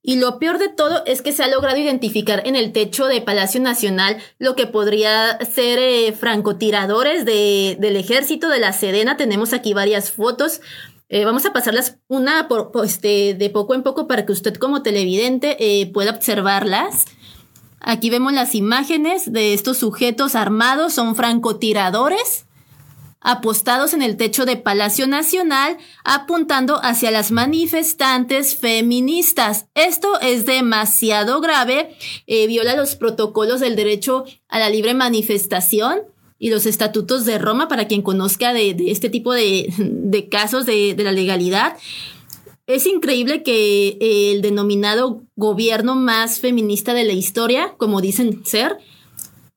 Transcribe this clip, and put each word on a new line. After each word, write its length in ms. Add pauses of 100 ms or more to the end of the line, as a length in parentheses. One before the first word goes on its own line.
Y 60
lo 240
peor 180
de 120
todo 360
es 160
que 120
se 100
ha 60
logrado 260
identificar 720
en 100
el 160
techo 360
de 120
Palacio 400
Nacional 560 (240)
lo 160
que 100
podría 760
ser, 400
eh, 340
francotiradores 1120
de, 560
del 160
ejército, 500
de 140
la 100
Sedena. 460
Tenemos 340
aquí 220
varias 380
fotos. 500 (480)
Eh, 160
vamos 200
a 60
pasarlas 460 (100)
una 400
por, 240
por, 140
este, 480
de 160
poco 240
en 100
poco 240
para 180
que 60
usted 240
como 260
televidente, 760
eh, 280
pueda 240
observarlas. 920 (800)
Aquí 280
vemos 220
las 240
imágenes 800
de 200
estos 260
sujetos 560
armados, 580
son 240
francotiradores 1300 (720)
apostados 760
en 100
el 120
techo 300
de 100
Palacio 500
Nacional, 720 (280)
apuntando 760
hacia 300
las 200
manifestantes 1200
feministas. 1200
Esto 480
es 240
demasiado 960
grave, 560 (300)
eh, 200
viola 280
los 200
protocolos 640
del 160
derecho 480 (240)
a 120
la 100
libre 240
manifestación 1080 (360)
y 140
los 140
estatutos 600
de 120
Roma, 300
para 200
quien 140
conozca 520
de, 220
de 160
este 180
tipo 240
de, 440
de 520
casos 360
de, 280
de 100
la 80
legalidad. 640 (920)
Es 180
increíble 580
que 560
el 420
denominado 840 (120)
gobierno 600
más 440
feminista 540
de 100
la 100
historia, 640
como 220
dicen 460
ser, 320 (800)